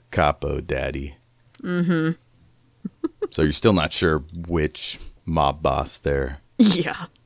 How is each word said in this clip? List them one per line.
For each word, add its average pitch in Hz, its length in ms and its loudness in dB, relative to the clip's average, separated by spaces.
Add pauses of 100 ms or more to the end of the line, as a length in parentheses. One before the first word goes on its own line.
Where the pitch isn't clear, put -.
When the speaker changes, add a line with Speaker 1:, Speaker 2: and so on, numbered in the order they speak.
(120)
Speaker 1:
capo 71 500 0
daddy. 69 540 -4 (480)
Speaker 2:
Mm-hmm. 175 520 0
<laughs> - 60 -20 (1080)
Speaker 1:
So - 100 -2
you're 76 100 4
still 107 220 4
not 78 180 2
sure 78 320 2 (240)
which 80 520 -2 (260)
mob 76 360 2
boss 69 360 -2
they're 67 420 -2 (180)
Speaker 2:
Yeah. 185 500 2 (180)